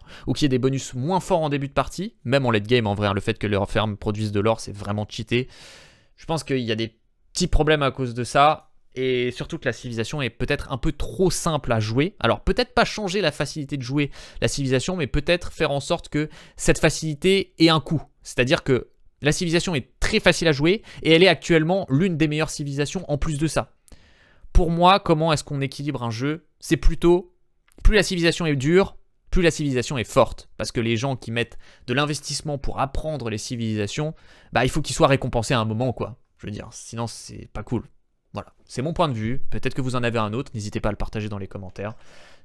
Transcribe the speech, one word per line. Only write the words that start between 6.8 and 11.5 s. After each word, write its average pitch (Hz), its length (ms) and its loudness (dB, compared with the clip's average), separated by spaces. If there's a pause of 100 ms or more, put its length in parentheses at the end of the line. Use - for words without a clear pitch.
petits 180 160 -2
problèmes 151 360 4
à 131 80 2
cause 123 220 -6
de 120 120 -6
ça, 147 420 4 (260)
et 123 380 0
surtout - 260 -10
que - 60 -14
la 123 80 -2
civilisation 117 500 -6
est 123 80 -2
peut-être - 400 -4
un 135 80 -4
peu 156 140 -2
trop - 400 0
simple 151 400 -2